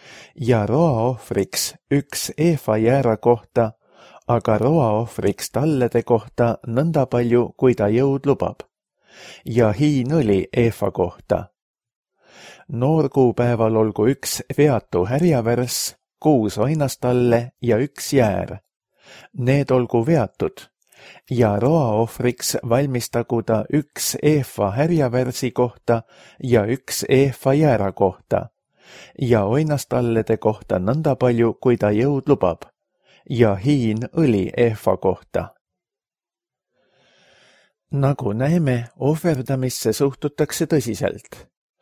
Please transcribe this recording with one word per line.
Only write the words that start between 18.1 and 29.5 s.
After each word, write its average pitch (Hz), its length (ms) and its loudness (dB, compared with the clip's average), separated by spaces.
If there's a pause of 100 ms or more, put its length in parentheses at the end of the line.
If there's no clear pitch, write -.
jäär. 95 460 0 (720)
Need 131 380 0
olgu 120 360 2
veatud. 117 640 -2 (600)
Ja 113 300 2
roaohvriks 120 960 0 (120)
valmistagu 120 720 -2
ta 110 300 -2
üks - 500 -4
eefa 135 480 0
härjavärsi 127 840 -2
kohta 120 500 -2 (400)
ja 117 220 2
üks - 440 -6
eefa 135 460 2
jäära 117 380 2
kohta. - 560 -2 (720)
Ja 117 240 2
oinastallede 123 920 0